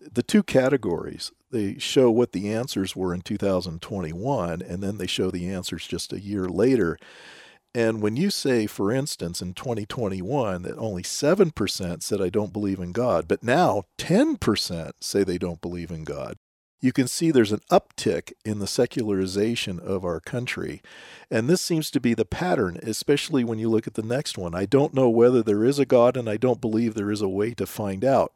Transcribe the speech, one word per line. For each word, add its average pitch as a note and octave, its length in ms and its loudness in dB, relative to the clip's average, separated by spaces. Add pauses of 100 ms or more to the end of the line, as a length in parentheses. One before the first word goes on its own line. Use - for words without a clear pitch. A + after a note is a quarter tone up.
the - 220 -4
two - 220 2
categories. B2+ 880 0 (180)
They G#2 280 -4
show C3 300 4
what A#2 220 4
the G2+ 220 -4
answers A2 420 -4
were F#2 180 -2
in F2+ 100 -6
two G#2+ 140 -6
thousand F2+ 460 -2
twenty-one, F2+ 800 -4
and F2+ 180 -8
then G2+ 180 -6
they F2+ 100 -6
show F#2+ 240 -2
the F2 160 -6
answers F2+ 400 -8
just - 240 -8
a F#2+ 80 -8
year G2 280 -4
later. F#2+ 500 2 (760)
And A2+ 260 0
when G#2 160 0
you G3 140 0
say, B2 360 0
for G2+ 240 -2
instance, B2 520 -4
in F#2 100 -6
twenty A2 320 -6
twenty-one, G2 800 -2
that - 160 -8
only G#2 240 -4
seven E3 480 2
percent F2+ 520 -4
said, G2+ 180 -2
"I F2+ 100 0
don't G#2 220 -2
believe G2 280 -2
in F2 120 -8
God," F2+ 360 0
but - 140 0
now A#2 420 2 (140)
ten C4+ 380 2
percent - 680 -2
say G2+ 180 2
they F#2 140 0
don't F2 240 -6
believe F2 300 -8
in D#2+ 120 -10
God, C#2+ 340 -8 (440)
you B2+ 120 2
can C3 140 2
see E3 240 0
there's A2+ 220 4
an G#2 80 -2 (100)
uptick - 600 0 (100)
in G#2+ 160 -4
the G2 80 -4
secularization G2+ 1120 -2
of F#2+ 240 -4
our E2+ 160 -4
country. - 600 -6 (500)
And A#2 180 0
this F#3 120 4
seems D#3+ 300 -2
to C#3 100 0
be A#2+ 140 2
the A2 100 2
pattern, B2 580 -2
especially C3+ 600 0
when A2+ 140 -4
you A2+ 100 -2
look A2 180 2
at - 80 -8
the A2+ 80 -4
next A#2+ 360 -4
one. F2 160 -6
"I F#2+ 100 -2
don't C#3 300 2
know C3 160 6
whether A#2 320 6
there G#2+ 220 2
is C#3 140 4
a C#3 60 4
God, B2 320 6
and A#2+ 120 -4
I G#2+ 100 -2
don't A#2+ 240 2
believe A2 320 0
there G#2 180 -2
is G#2 100 -2
a G2 60 2
way G#2 240 -2
to G2+ 140 -4
find G2 360 -6
out." A#2+ 340 4